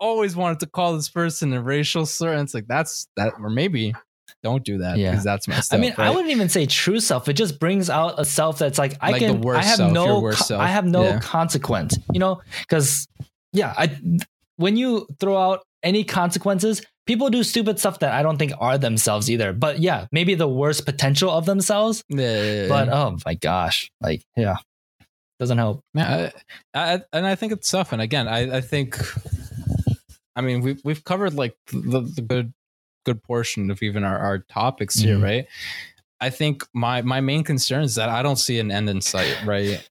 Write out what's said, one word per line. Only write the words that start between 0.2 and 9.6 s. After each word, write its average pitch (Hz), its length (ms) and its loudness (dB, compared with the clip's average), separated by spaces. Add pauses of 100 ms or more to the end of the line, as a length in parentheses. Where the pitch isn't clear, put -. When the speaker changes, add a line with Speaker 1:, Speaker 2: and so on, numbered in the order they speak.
Speaker 1:
wanted 175 240 0
to 170 60 -6
call 175 300 0
this 151 120 -4
person 165 440 -2
a 123 100 -2
racial 147 440 0
slur. 165 260 -2
And 147 100 0
it's 139 120 -6
like, 113 140 -6
that's, 147 480 -2
that, 104 240 0
or 107 100 -6
maybe 117 440 0 (500)
don't 123 200 0
do 101 140 -4
that 90 200 -2
Speaker 2:
Yeah. 92 160 2
Speaker 1:
'cause 98 100 0
that's 101 240 -2
messed - 260 -2
Speaker 2:
I - 40 4
mean, 240 140 2
Speaker 1:
up, - 60 -10
Speaker 2:
I - 100 0
Speaker 1:
right? - 60 4
Speaker 2:
wouldn't 339 160 0
even 220 180 2
say 165 180 2
true 196 340 0
self. 139 280 0
It 143 60 2
just 156 240 -2
brings 180 320 0
out 160 300 0
a 147 40 2
self 156 340 0
that's 143 200 0
like, 139 220 0
I 131 120 2
Speaker 1:
Like - 100 2
the 226 100 4
Speaker 2:
can, - 60 2
I - 20 -2
Speaker 1:
worst 123 280 2